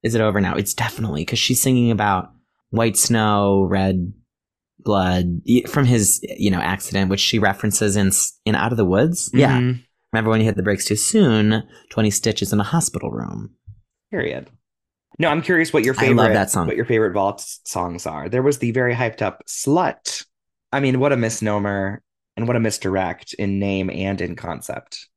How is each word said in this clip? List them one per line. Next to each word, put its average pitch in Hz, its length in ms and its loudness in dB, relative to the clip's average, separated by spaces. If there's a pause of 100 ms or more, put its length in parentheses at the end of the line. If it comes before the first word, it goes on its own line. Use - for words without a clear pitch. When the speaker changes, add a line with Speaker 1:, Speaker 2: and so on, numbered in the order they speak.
Speaker 1:
Is 113 120 -2
It 113 60 2
Over 104 200 2
Now? 90 140 0
It's 101 180 -4
definitely, 107 520 -6
'cause 110 140 -4
she's 127 220 0
singing 123 300 2
about 101 400 0 (400)
white 113 260 0
snow, 101 720 4
red 95 440 0 (680)
blood, 90 680 0
y-, 120 200 4
from 143 180 2
his, 117 340 4 (180)
you 101 120 0
know, 92 100 0
accident, 98 500 -2
which 98 100 0
she - 200 0
references 101 560 0
in 101 120 2
s-, - 380 -2
in 107 100 0
Out 98 160 0
of 120 60 -2
the 110 80 4
Woods. 120 480 2
Yeah. 131 260 4
Speaker 2:
Mm-hmm. 123 220 -2 (320)
Speaker 1:
Remember 110 180 2
when 110 80 4
you 110 60 4
hit 107 100 0
the 98 80 -2
brakes 98 220 0
too 107 100 0
soon, 110 680 4 (280)
twenty 110 180 2
stitches - 440 -2
in 104 60 2
a 104 40 0
hospital - 480 -2
room. 53 400 -10 (580)
Speaker 2:
Period. 67 400 -6 (680)
No, 160 100 2
I'm 156 120 0
curious 160 320 0
what 135 100 4
your 127 120 2
Speaker 1:
I 127 140 2
love 120 80 6 (100)
Speaker 2:
favorite, 110 80 4
Speaker 1:
that 98 160 2
song. 85 160 0
Speaker 2:
what - 80 -2
your 113 100 -2
favorite 110 280 2
vault 101 280 -2
s-, - 240 -16
songs 87 400 -6
are. 78 240 -8
There 123 140 0
was 139 160 2
the 120 120 -2
very 123 240 0
hyped 120 260 -2
up 101 260 -6
Slut. - 760 -4 (480)
I 139 80 0
mean, 131 200 2
what 143 120 2
a 135 60 2
misnomer 104 840 -2 (360)
and 113 100 -4
what 120 80 0
a 117 40 2
misdirect 95 720 -4
in 98 260 -4
name 98 300 -2
and 95 320 -4
in 87 140 -6
concept. - 800 -12